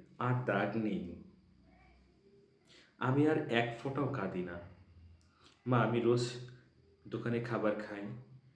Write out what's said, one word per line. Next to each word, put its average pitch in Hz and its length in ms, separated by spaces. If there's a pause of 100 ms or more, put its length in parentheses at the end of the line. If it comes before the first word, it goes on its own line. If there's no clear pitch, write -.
(200)
আর 123 260
দাগ 104 320
নেই। 92 460 (1700)
আমি 139 300
আর 151 240
এক 117 320
ফোঁটাও 139 240
কাঁদি 92 360
না। 85 160 (1080)
মা, 123 120
আমি 113 220
রোজ 123 320 (720)
দোকানে 117 320
খাবার 107 360
খাই। 104 260 (540)